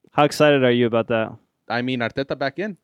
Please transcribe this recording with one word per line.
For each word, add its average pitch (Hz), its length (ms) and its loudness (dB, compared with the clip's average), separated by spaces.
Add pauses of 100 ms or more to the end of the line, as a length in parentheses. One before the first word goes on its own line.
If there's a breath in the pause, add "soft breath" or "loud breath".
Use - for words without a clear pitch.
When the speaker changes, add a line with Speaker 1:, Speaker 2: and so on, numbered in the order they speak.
(120)
Speaker 1:
How 147 120 2
excited 147 400 4
are 123 80 4
you 120 160 2
about 113 200 -2
that? 113 260 -2 (340)
Speaker 2:
I 120 160 -4
mean, 127 160 -6
Arteta 135 380 -6
back 135 220 -6
in. 202 240 -10